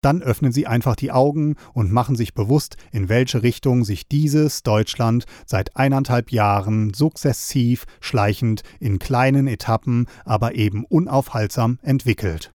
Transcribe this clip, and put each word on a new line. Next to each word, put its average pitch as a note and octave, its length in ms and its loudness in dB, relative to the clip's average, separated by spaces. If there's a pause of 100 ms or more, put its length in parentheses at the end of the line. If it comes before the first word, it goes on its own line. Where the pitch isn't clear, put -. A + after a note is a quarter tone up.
Dann D#3 180 2
öffnen C3 300 0
Sie C3 160 0
einfach A#2+ 300 0
die C3 160 -6
Augen D3 420 2 (180)
und G2+ 200 0
machen A#2+ 240 0
sich A2 180 -2
bewusst, B2 420 0 (140)
in G2 180 -4
welche A#2+ 360 0
Richtung B2 400 2
sich G2+ 240 -6
dieses D3+ 560 0
Deutschland A2+ 640 0 (200)
seit - 300 -4
eineinhalb C3+ 560 0
Jahren G#2+ 600 2
sukzessiv, B2+ 920 0 (160)
schleichend, G#2+ 640 -2 (160)
in G2+ 180 -2
kleinen C3+ 480 2
Etappen, A#2+ 600 -2 (180)
aber A#2 320 -2
eben G#2 280 -2
unaufhaltsam B2+ 1000 0
entwickelt. A2 760 -2